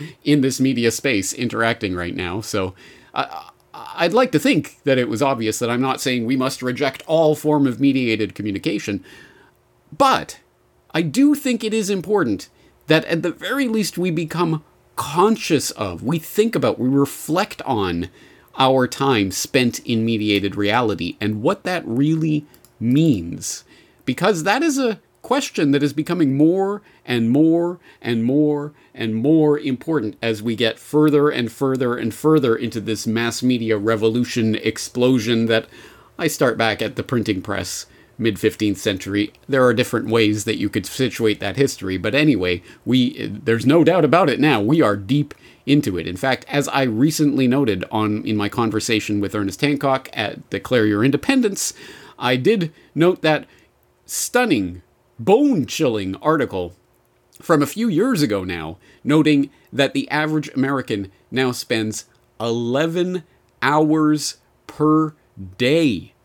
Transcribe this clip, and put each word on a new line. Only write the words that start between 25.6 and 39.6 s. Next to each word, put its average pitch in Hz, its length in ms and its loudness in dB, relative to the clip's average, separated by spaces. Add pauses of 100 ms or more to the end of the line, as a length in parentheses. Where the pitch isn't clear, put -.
that 143 120 2
is 143 80 0
becoming 147 460 0
more 190 440 2 (240)
and 117 240 0
more 165 500 2 (220)
and 117 220 -2
more 147 480 0 (240)
and 110 180 -4
more 147 460 2
important 127 640 -2
as 113 200 -2
we 113 140 -2
get 110 240 0
further 147 500 4
and 123 220 -2
further 131 460 -2
and 113 160 -4
further 143 420 4
into 117 240 -6
this 104 260 -6
mass 117 380 -2
media 113 340 0
revolution 113 800 0
explosion 117 920 0
that 113 200 2 (500)
I 165 100 -2
start 127 300 0
back 113 240 0
at 110 140 -4
the 113 80 -6
printing 104 380 -2
press, 95 460 -8 (300)
mid 107 220 -2
fifteenth 107 380 0
century. 101 560 -2 (160)
There 131 160 4